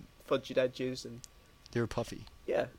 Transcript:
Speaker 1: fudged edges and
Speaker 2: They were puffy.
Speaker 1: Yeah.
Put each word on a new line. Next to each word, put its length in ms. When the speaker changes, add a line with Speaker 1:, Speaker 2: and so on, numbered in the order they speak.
Speaker 1:
fudged 300
edges 480
and 160
Speaker 2:
They 100
were 60
puffy. 380
Speaker 1:
Yeah. 180